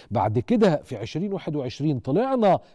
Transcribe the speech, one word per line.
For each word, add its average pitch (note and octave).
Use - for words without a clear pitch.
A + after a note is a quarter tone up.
بعد G#2
كده G3+
في -
عشرين D#3
واحد E3+
وعشرين C#3
طلعنا G#3